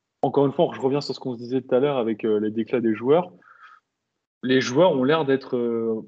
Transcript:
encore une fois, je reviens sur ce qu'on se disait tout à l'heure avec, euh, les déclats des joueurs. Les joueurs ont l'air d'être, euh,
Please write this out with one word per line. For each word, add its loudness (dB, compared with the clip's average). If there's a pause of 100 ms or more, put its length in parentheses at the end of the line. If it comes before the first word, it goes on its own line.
(220)
encore 2
une -2
fois, 2
je -14
reviens 0
sur -8
ce -14
qu'on -8
se -10
disait -4
tout -2
à 4
l'heure 0
avec, -2
euh, 2
les -2
déclats -2
des 0
joueurs. 0 (1080)
Les 2
joueurs 4
ont 0
l'air 2
d'être, 0
euh, -2